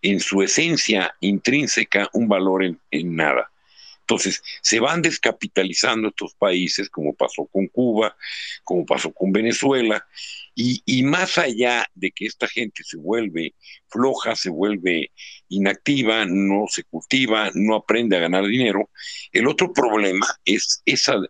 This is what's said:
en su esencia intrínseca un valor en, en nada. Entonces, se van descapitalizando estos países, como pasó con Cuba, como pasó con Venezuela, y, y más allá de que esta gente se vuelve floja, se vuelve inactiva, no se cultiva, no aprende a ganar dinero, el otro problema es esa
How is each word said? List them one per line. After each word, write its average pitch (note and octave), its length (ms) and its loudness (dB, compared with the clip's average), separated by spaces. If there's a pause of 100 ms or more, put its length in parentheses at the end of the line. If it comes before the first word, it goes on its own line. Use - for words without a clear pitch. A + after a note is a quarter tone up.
en G3 200 2
su G3 220 2
esencia C#3+ 760 2
intrínseca G#2 920 0
un A2+ 160 0
valor F#2+ 340 2
en, F2 180 -2 (120)
en E2 240 -2
nada. D2 340 0 (500)
Entonces, - 420 -2 (180)
se A2+ 200 2
van D#3 200 0
descapitalizando A2 1080 0
estos - 260 -8
países, F#2 560 0
como D2 240 -4
pasó - 320 -4
con G2 220 -2
Cuba, A2+ 460 0 (480)
como F2 220 -2
pasó - 280 -2
con F#2+ 200 0
Venezuela, A2+ 720 2 (500)
y, B2 300 0
y B2+ 200 2
más F3 340 0
allá A#2+ 560 2
de F#2 160 -4
que - 160 -10
esta A2 200 -4
gente - 380 -6
se - 140 -16
vuelve E2+ 560 -4 (340)
floja, A#2+ 480 -2
se F#2+ 140 -4
vuelve F2 600 -2 (380)
inactiva, A2 760 0
no G2 420 2
se - 160 -6
cultiva, G#2+ 680 0
no G#2+ 220 2
aprende G#2+ 420 2
a - 20 4
ganar F2+ 260 2
dinero, A2 440 0 (420)
el A#2 160 2
otro F3 240 0
problema G#2 540 2 (180)
es - 400 0
esa C3+ 320 2 (140)